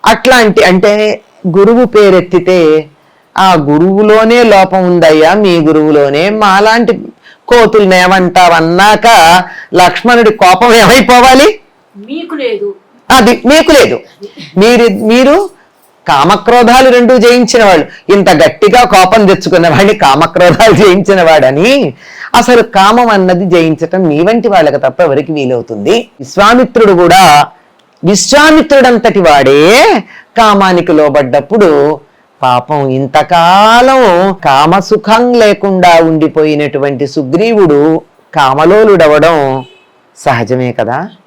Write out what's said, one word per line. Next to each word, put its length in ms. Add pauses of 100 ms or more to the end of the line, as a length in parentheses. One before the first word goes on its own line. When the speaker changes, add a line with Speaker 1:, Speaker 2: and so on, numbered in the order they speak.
Speaker 1:
అట్లాంటి, 580
అంటే, 580 (260)
గురువు 380
పేరెత్తితే, 1000 (520)
"ఆ 160
గురువులోనే 880
లోపం 440
ఉందయ్యా, 460
మీ 260
గురువులోనే, 720
మాలాంటి 640 (540)
కోతుల్ని 540
ఏమంటావన్నాక 1040 (680)
లక్ష్మణుడి 580
కోపం 420
ఏమైపోవాలి?" 840 (380)
Speaker 2:
మీకు 380
లేదు. 400 (360)
Speaker 1:
అది 340
మీకు 260
లేదు. 280 (580)
మీరు, 300
మీరు 640 (580)
కామక్రోధాలు 840
రెండూ 280
జయించిన 480
వాళ్ళు, 500
ఇంత 140
గట్టిగా 540
కోపం 420
తెచ్చుకున్న 440
వాడిని 240
కామక్రోధాలు 800
జయించిన 500
వాడని. 680 (420)
అసలు 260
కామం 480
అన్నది 360
జయించటం 540
మీ 200
వంటి 280
వాళ్ళకి 300
తప్ప 240
ఎవరికి 300
వీలవుతుంది? 800 (100)
విశ్వామిత్రుడు 720
కూడా, 520 (580)
విశ్వామిత్రుడంతటి 1160
వాడే 640 (540)
కామానికి 540
లోబడ్డప్పుడు, 1080 (440)
పాపం 460
ఇంతకాలం 1400
కామసుఖం 1000
లేకుండా 680
ఉండిపోయినటువంటి 1080
సుగ్రీవుడు 920 (340)
కామలోలుడవడం 1300 (600)
సహజమే 460
కదా. 380 (180)